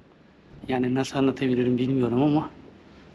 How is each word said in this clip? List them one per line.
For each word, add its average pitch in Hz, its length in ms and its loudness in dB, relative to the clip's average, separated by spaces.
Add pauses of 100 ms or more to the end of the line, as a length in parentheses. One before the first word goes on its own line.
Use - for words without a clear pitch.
(680)
Yani 127 280 0
nasıl 131 220 -2
anlatabilirim 127 600 0
bilmiyorum 127 460 0
ama 151 260 2 (640)